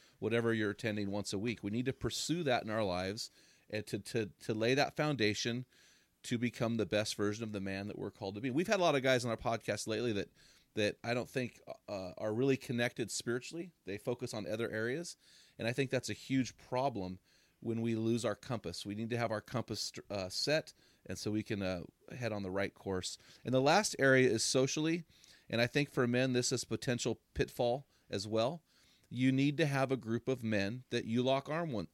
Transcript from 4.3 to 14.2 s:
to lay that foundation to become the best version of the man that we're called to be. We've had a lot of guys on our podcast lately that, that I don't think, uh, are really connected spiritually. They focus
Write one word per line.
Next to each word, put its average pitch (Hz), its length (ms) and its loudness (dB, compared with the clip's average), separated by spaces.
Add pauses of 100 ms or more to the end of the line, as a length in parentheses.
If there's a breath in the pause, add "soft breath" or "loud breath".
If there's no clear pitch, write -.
to 117 80 0
lay 113 200 2
that 139 220 2
foundation 120 680 0 (560 soft breath)
to 120 160 -2
become 117 380 0
the 107 100 2
best 107 280 0
version 104 300 0
of 107 80 -6
the 101 80 -4
man 98 260 -4
that 104 120 -8
we're 101 120 -6
called 98 240 -8
to 104 60 -8
be. 127 100 -2
We've 160 160 2
had 208 140 2
a - 20 2
lot 156 140 6
of 131 80 0
guys 127 200 4
on 120 60 -2
our 113 60 0
podcast 113 500 -2
lately 110 280 0
that, 98 140 0 (460 soft breath)
that 104 300 2
I 120 100 -2
don't 123 160 -2
think, 127 300 -6 (280)
uh, 95 300 -6
are 107 160 -2
really 131 220 6
connected 120 560 -2
spiritually. 160 580 -6 (160)
They 98 120 -4
focus 123 360 -4